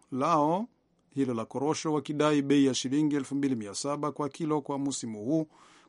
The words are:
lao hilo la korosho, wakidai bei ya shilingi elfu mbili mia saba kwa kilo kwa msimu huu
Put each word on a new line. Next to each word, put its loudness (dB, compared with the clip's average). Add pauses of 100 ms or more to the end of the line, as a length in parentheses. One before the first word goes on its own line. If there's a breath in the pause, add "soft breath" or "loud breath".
(120)
lao 2 (480)
hilo 0
la -4
korosho, -2
wakidai 2
bei 6
ya 4
shilingi 0
elfu -4
mbili 0
mia -8
saba -4
kwa -4
kilo -2
kwa -6
msimu -6
huu 0 (420 soft breath)